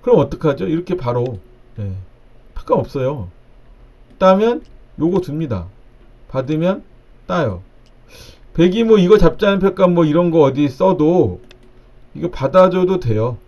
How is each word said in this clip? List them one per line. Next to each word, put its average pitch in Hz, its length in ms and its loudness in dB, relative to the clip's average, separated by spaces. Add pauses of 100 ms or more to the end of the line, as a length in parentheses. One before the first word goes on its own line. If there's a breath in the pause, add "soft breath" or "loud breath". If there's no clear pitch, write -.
그럼 240 180 4
어떡하죠? 160 460 -4
이렇게 175 300 -4
바로. 120 420 -4 (400)
예. 98 160 -8 (600)
패감 - 240 -2
없어요. 127 500 -6 (880)
따면 202 440 2 (360)
요거 175 280 0
둡니다. 135 400 -6 (640)
받으면 156 540 -2 (440)
따요. 120 360 -4 (920 loud breath)
백이 185 300 2
뭐 220 140 6
이거 190 200 6
잡자는 202 400 2
패감 185 360 2
뭐 170 100 4
이런 165 260 2
거 160 100 2
어디 139 280 2
써도 156 720 0 (760)
이거 170 160 -8
받아줘도 185 680 2
돼요. 113 480 -4